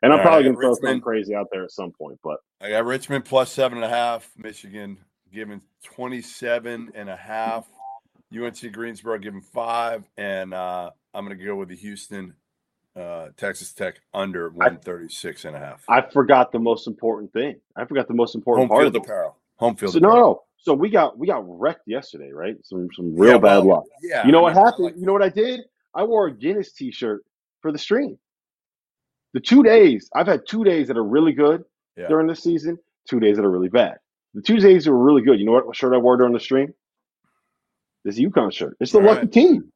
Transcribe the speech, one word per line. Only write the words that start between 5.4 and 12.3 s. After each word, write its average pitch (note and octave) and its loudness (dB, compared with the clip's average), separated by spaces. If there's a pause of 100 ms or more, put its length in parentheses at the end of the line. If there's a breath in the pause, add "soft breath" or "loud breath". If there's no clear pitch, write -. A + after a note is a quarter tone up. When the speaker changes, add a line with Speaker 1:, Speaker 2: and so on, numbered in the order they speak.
Speaker 2:
twenty-seven A#2+ -10
and G#2 -16
a F#2 -14
half, A2 -10 (640)
U A#2 -12
N A#2+ -12
C A#2+ -18
Greensboro A2 -12
giving G2+ -16
five, A#2 -8 (140)
and, F#2+ -8
uh, F2+ -10 (240)
I'm G2+ -12
gonna G2+ -16
go G2+ -10
with G2 -12
the F#2+ -20
Houston, G2 -18 (600)